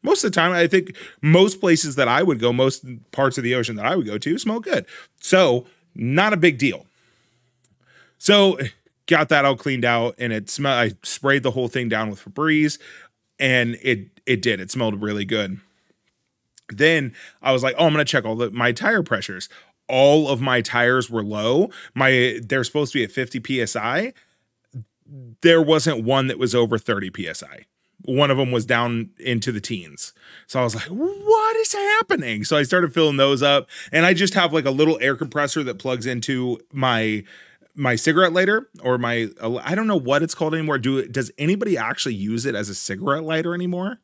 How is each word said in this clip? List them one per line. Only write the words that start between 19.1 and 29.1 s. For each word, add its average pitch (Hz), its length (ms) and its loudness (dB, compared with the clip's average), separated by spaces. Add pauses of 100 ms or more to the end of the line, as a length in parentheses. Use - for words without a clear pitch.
All 139 420 4
of 127 100 -2
my 127 220 2
tires 120 480 0
were 113 120 -4
low. 110 460 0 (260)
My, 127 480 2
they're 127 220 -2
supposed 147 300 -4
to 143 40 -2
be 117 60 0
at 101 80 -8
fifty 123 260 -6
P 127 220 -4
S 110 160 -4
I. 139 380 -2 (1300)
There 165 180 6
wasn't 156 420 0
one 131 260 0
that 104 100 -6
was 120 160 -2
over 117 240 0
thirty 98 320 -4
P 90 180 -10
S 80 140 -10
I. 71 240 -20 (400)
One 139 240 2
of 131 80 2
them 127 140 0
was 113 120 0
down 117 540 -2